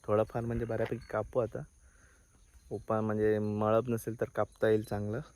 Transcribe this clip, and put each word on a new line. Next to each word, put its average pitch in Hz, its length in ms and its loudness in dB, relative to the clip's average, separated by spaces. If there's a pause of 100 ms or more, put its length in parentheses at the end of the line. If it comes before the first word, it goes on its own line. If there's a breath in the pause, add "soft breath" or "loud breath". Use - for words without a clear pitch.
थोडंफार 110 400 2
म्हणजे 117 200 -2
बऱ्यापैकी 113 460 -4
कापू 110 300 -2
आता. 123 220 -4 (1080 soft breath)
उपाय 110 300 -2
म्हणजे 107 380 2
मळब 107 520 2
नसेल 113 300 -4
तर 110 140 0
कापता 110 340 0
येईल 110 140 4
चांगलं. 107 380 -4 (160)